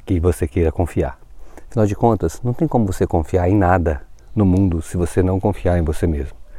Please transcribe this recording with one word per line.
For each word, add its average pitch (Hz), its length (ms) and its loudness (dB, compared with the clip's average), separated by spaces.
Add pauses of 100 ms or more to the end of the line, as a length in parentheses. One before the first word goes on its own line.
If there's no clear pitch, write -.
que 92 140 0
você 85 280 0
queira 82 240 0
confiar. 82 460 -2 (520)
Afinal 110 160 2
de 101 100 0
contas, 110 480 0
não 123 100 0
tem 160 140 -2
como 120 180 0
você 98 220 -2
confiar 87 420 0
em 101 60 4
nada 87 460 2 (340)
no 104 100 4
mundo 90 360 2
se - 140 -8
você 90 280 0
não 92 160 0
confiar 92 400 0
em 85 40 2
você 78 220 -2
mesmo. 73 320 -2 (220)